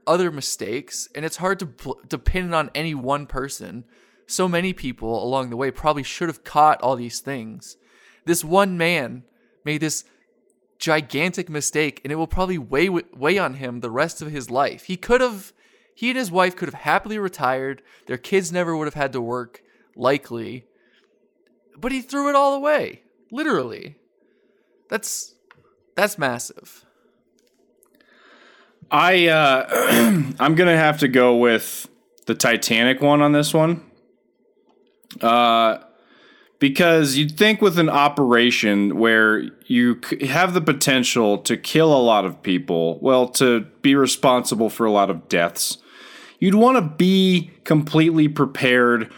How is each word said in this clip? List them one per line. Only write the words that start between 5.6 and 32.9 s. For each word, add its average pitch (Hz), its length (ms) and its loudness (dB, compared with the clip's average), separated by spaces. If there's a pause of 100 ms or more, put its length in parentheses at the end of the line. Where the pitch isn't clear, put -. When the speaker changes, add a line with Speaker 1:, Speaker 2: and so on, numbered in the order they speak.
Speaker 1:
probably 147 320 -2
should 170 280 -8
have - 160 -14
caught 151 360 2
all 131 140 0
these 120 240 -10
things. 113 560 -14 (480)
This 165 180 -2
one 185 360 0
man 143 460 -2 (420)
made 151 160 -4
this 151 240 -4 (760)
gigantic 160 680 -2
mistake, 151 540 -4
and 139 80 -10
it 151 40 -6
will 160 100 -4
probably 185 320 -4
weigh, 139 300 0
weigh 170 500 -2
on 156 180 -2
him 123 260 -10
the 117 100 -8
rest 147 300 -4
of 151 100 -10
his 135 180 -10
life. 123 360 -2
He 185 100 -8
could 233 240 0
have, 226 320 -4 (420)
he 240 160 -6
and 254 80 -4
his 226 140 -6
wife 180 240 0
could 170 140 -10
have 139 120 -16
happily 196 380 -2
retired. 135 640 -6 (240)
Their 127 100 -8
kids 190 320 -2
never 170 280 -4
would 156 100 -4
have 143 60 -8
had 139 180 -4
to 123 100 -6
work, 120 400 -8 (320)
likely. 120 720 -4 (1120)
But 254 140 -8
he 262 100 -4
threw 285 280 -4
it 285 60 0
all 277 200 2
away, 277 480 -4 (260)
literally. 147 680 -4 (920)
That's, - 460 -10 (640)
that's 196 200 -2
massive. - 680 -8 (2000)
Speaker 2:
I, 170 380 4
uh, 156 960 2 (100)
<clears throat> - 60 -12
I'm 147 160 2
gonna 170 220 4
have 151 220 2
to 147 100 2
go 123 260 4
with 117 540 0 (360)
the 113 100 -4
Titanic 117 640 0